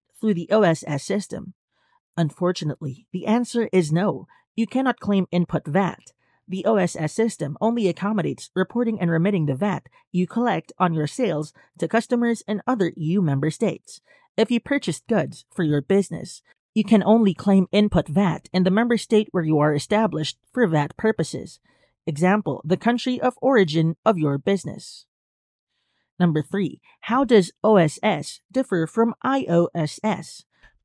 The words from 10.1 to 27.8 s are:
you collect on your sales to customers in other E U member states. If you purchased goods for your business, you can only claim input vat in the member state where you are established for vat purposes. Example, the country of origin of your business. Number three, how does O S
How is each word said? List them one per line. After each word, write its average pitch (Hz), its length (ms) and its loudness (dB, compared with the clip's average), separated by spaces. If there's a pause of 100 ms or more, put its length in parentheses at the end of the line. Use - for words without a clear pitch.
you 180 160 0
collect 226 500 -2
on 175 160 2
your 151 140 0
sales 156 460 -4 (260)
to 170 80 -2
customers 233 600 0
in 196 200 -4
other 202 220 0
E - 80 -8
U 170 240 0
member 143 280 0
states. - 520 -6 (340)
If 226 160 0
you 233 80 0
purchased - 480 -4
goods 165 460 -2
for 180 100 -2
your 147 180 0
business, - 600 -2 (320)
you 214 100 2
can 208 200 4
only 214 300 4
claim 196 380 2
input 202 360 2
vat 170 440 0
in 185 120 2
the 180 80 2
member 233 260 2
state 214 340 2
where 175 120 0
you 156 160 2
are 151 140 4
established 156 640 -2 (140)
for 247 160 2
vat 156 300 -2
purposes. - 640 -4 (460)
Example, 170 600 0
the 180 120 0
country 247 440 -2
of 247 200 0
origin 165 540 2 (100)
of 175 120 2
your 143 200 0
business. - 680 -6 (1120)
Number 160 220 2
three, 190 400 -6 (200)
how 254 220 0
does 214 300 4 (100)
O 214 140 6
S 160 260 4